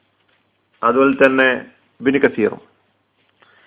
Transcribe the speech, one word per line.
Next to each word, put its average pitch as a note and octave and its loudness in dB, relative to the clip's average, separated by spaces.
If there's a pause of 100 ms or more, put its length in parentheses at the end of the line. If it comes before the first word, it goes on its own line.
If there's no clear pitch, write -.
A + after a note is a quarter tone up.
(840)
അതുപോലെ C3+ 2
തന്നെ C3 0 (360)
ഇബ്നു C3 0
കസീറും. A#2 -2 (1040)